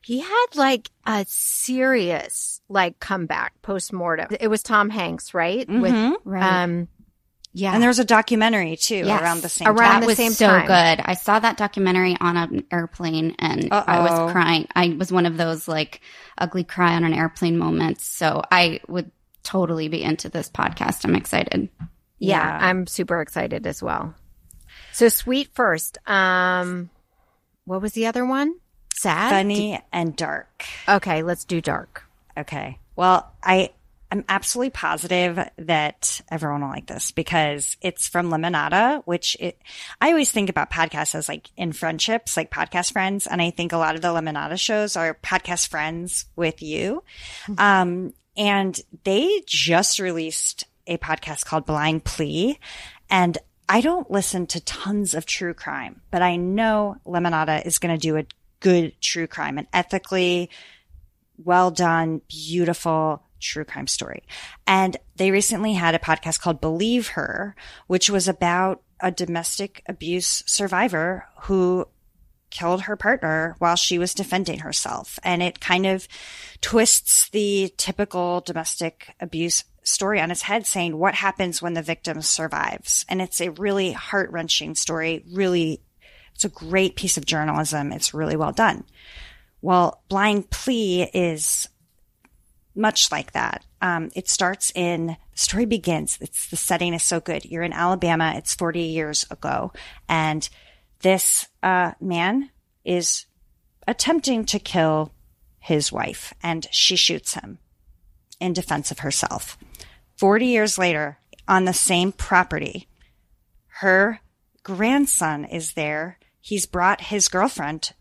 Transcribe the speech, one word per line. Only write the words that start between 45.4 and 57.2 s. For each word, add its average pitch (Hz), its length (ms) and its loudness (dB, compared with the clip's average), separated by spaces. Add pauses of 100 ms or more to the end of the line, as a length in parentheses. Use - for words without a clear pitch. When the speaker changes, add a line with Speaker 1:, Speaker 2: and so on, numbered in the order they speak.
Speaker 2:
friends 165 560 -6 (100)
with 160 260 -2
you. 175 400 -4 (440)
Speaker 1:
Mm-hmm. 208 140 -6
Speaker 2:
Um, 185 540 4 (220)
and 196 420 0 (280)
they 311 420 2
just 170 520 2
released 165 680 -4 (220)
a 170 100 -4
podcast - 480 -6
called 156 200 -4
Blind 156 380 0
Plea. 165 560 -2 (500)
And 180 280 4 (320)
I 226 100 6
don't 311 320 0
listen 185 360 0
to 170 140 -6
tons 202 520 -4
of 165 120 -4
true 175 280 -6
crime, 139 480 -10 (100)
but 175 100 2
I 180 160 4
know 208 680 0
Limonada 165 600 0